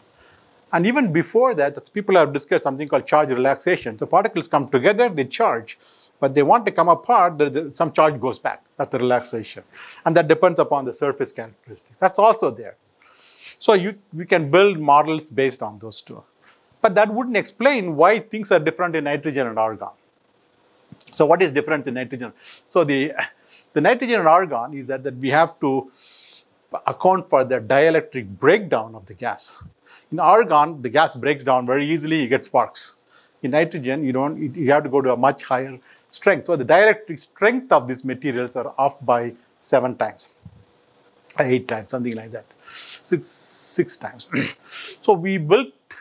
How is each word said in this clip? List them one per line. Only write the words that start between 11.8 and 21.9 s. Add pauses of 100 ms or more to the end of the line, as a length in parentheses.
That's
also
there. (840)
So
you, (160)
we
can
build
models
based
on
those
two. (600)
But
that
wouldn't
explain
why
things
are
different
in
nitrogen
and
argon. (1200)
So
what
is
different
in